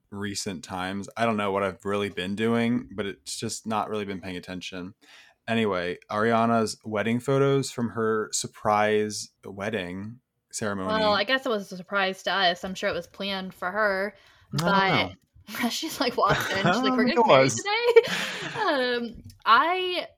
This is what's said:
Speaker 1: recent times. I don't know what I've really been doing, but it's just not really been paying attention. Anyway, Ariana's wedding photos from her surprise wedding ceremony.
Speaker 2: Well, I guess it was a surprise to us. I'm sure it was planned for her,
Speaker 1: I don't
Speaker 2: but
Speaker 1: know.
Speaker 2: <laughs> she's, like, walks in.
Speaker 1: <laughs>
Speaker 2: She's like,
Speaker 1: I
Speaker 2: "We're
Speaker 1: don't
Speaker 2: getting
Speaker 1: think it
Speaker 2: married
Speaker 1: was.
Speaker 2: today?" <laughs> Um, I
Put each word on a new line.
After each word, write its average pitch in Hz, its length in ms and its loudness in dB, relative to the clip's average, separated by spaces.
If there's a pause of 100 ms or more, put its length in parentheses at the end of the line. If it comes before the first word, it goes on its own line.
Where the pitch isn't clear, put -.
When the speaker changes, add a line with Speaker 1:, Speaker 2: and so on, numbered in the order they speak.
(100)
Speaker 1:
recent 101 520 -8
times. 95 540 -6
I 113 100 2
don't 113 100 2
know 104 140 0
what 98 140 0
I've 92 200 -4
really 101 260 0
been 92 260 -6
doing, 117 580 0
but 101 120 -4
it's - 300 -10
just - 300 -8
not 110 240 -2
really 104 140 -4
been 98 160 -8
paying 92 160 -8
attention. 92 580 -12 (540)
Anyway, 95 500 0 (120)
Ariana's 113 720 2
wedding 110 340 0
photos 139 540 2
from 117 180 -4
her 110 420 -2
surprise 107 1000 0 (140)
wedding 98 760 -8 (320)
ceremony. 101 360 -4 (140)
Speaker 2:
Well, 214 100 4
I 202 120 2
guess 262 200 -2
it 277 40 -2
was 208 240 -4
a 185 40 -12
surprise 190 460 -2
to 185 100 -2
us. 185 320 2
I'm 190 120 -6
sure 202 120 -2
it 170 60 -2
was 170 140 -8
planned 190 440 -8
for - 180 -8
her, 202 440 0 (400)
Speaker 1:
I - 20 -2
don't 143 80 0
Speaker 2:
but 190 440 4
Speaker 1:
know. 95 40 -14 (320)
Speaker 2:
<laughs> - 260 -4
she's, - 280 -6
like, 254 180 -2
walks 202 360 2
in. - 40 0
Speaker 1:
<laughs> - 20 -
Speaker 2:
She's 196 60 0
like, 247 280 2
Speaker 1:
I 254 40 0
Speaker 2:
"We're 247 160 2
Speaker 1:
don't 339 40 0
Speaker 2:
getting - 0 -
Speaker 1:
think - 20 0
it 233 80 6
Speaker 2:
married 135 160 10
Speaker 1:
was. 127 140 2
Speaker 2:
today?" 453 560 4 (420)
<laughs> 440 80 -2
Um, 247 600 0 (220)
I 339 600 2 (100)